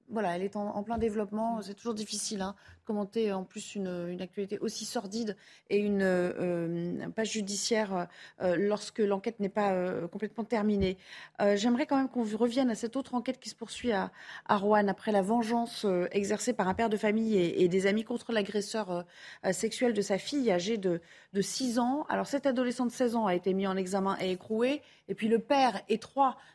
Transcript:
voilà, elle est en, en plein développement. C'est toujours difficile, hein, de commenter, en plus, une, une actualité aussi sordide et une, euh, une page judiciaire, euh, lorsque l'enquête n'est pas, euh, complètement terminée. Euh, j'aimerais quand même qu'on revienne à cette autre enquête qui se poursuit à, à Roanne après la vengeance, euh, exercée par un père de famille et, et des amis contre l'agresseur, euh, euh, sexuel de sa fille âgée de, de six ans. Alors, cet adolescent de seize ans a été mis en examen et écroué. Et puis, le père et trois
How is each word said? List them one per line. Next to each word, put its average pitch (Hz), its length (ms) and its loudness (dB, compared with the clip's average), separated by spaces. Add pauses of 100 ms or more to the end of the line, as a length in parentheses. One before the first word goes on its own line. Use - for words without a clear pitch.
(100)
voilà, 202 260 -2
elle 185 60 -4
est 202 140 -6
en, 208 120 -4
en 202 140 -6
plein 226 160 -4
développement. 220 640 -2
C'est 196 120 -12
toujours 226 200 -6
difficile, 208 480 -6
hein, 196 120 -6 (260)
de - 60 -20
commenter, 208 460 -2
en 190 120 -4
plus, - 300 -14
une, 180 360 -6
une 180 100 -8
actualité 196 380 -6
aussi 220 260 -6
sordide 214 520 -6 (340)
et 202 80 4
une, 208 240 2
euh, 180 640 2
une 170 460 -4
page 214 200 -4
judiciaire, 196 760 -2 (340)
euh, 180 160 2
lorsque 202 400 -2
l'enquête 202 420 0
n'est 202 80 0
pas, 202 240 0
euh, 180 340 0
complètement 208 380 -8
terminée. 208 540 2 (420)
Euh, 202 160 6
j'aimerais 240 300 2
quand 277 100 2
même 269 120 2
qu'on 247 160 -2 (120)
revienne 240 340 2
à 220 40 0
cette 226 220 -6
autre 262 180 -4
enquête 254 260 -4
qui - 80 -14
se - 60 -10
poursuit - 380 -4
à, 190 180 0 (360)
à 208 120 4
Roanne 208 320 4
après 190 220 -2
la 196 100 6
vengeance, 233 640 0
euh, 180 260 2
exercée 202 400 0
par 196 160 0
un 190 60 2
père 226 160 2
de 208 80 0
famille 220 380 2
et, 170 260 4
et 185 60 8
des 190 180 2
amis 214 180 2
contre 240 280 -4
l'agresseur, 208 580 -2
euh, 175 120 -4 (440)
euh, 190 60 4
sexuel 226 420 0
de 202 80 2
sa 196 160 0
fille 254 320 0
âgée 185 260 2
de, 185 240 0 (320)
de 196 80 2
six 233 380 -2
ans. 262 320 0
Alors, 196 160 0
cet 277 180 -2
adolescent 247 400 2
de 233 80 0
seize 233 240 0
ans 220 100 2
a 180 80 4
été 185 200 0
mis 196 120 0
en 190 120 0
examen 190 420 0
et 185 100 -2
écroué. 220 520 -2 (280)
Et 196 40 -4
puis, 220 140 -2
le 226 100 4
père 240 500 2
et 214 100 2
trois - 380 0 (180)